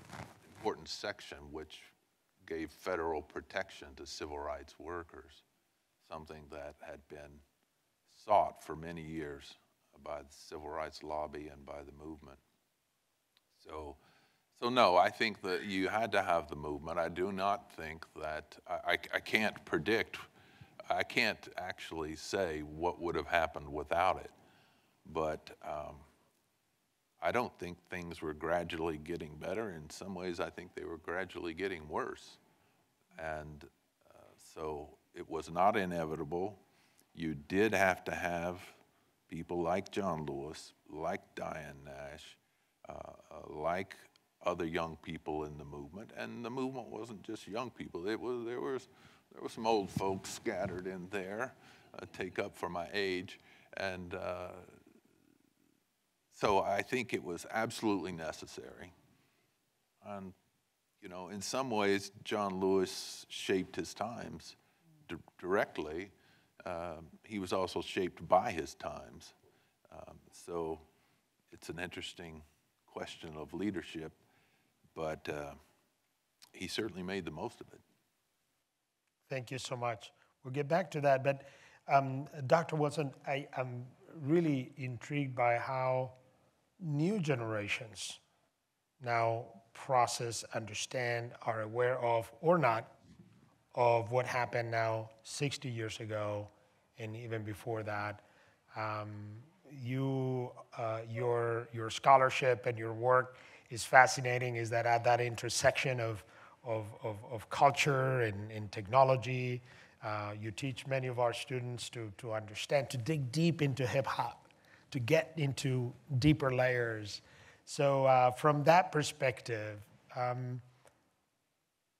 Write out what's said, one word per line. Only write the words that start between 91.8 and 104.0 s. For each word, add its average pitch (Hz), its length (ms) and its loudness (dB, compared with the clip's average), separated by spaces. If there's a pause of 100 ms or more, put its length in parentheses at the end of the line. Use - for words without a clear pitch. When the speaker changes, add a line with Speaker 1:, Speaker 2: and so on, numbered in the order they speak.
Speaker 2:
of, 117 300 2 (120)
or 170 160 6
not, 117 340 4 (840)
of 117 360 6
what 123 140 4
happened 120 440 0
now 113 400 0 (140)
sixty - 460 -4
years 113 320 -6
ago, 104 460 -4 (500)
and 110 180 -8
even 113 280 -6
before 107 400 -6
that. 104 380 -4 (540)
Um, 107 340 -4 (720)
you, 131 680 0 (260)
uh, 113 220 -2 (100)
your, 120 640 0
your 113 160 -4
scholarship 131 760 8
and 120 120 0
your 113 160 -4
work 123 440 6 (320)
is 117 160 -6
fascinating, 123 720 8